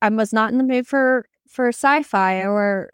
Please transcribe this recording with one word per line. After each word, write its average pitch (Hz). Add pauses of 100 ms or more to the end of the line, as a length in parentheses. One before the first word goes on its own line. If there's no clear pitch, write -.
I 214
was 220
not 220
in 247
the 262
mood 254
for, 262 (220)
for 247
sci-fi 202
or, 202